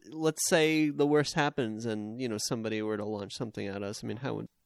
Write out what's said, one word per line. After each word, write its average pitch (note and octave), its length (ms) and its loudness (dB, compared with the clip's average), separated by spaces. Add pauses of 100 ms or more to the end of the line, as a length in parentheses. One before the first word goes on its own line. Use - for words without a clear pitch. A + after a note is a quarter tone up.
let's D#3 380 0
say D#3 420 6
the C#3+ 160 4
worst D3 280 4
happens A#2+ 520 -2
and, G#2+ 360 -4
you B2+ 80 -2
know, G#2+ 100 0
somebody A2 420 -2
were G#2+ 160 -2
to G2+ 80 -4
launch G2+ 300 -6
something G#2+ 320 -6
at G2 160 -6
us? G2+ 200 -6
I A#2 40 -8
mean, A2 100 -6
how A#2 180 -6
would G#2 120 -8 (180)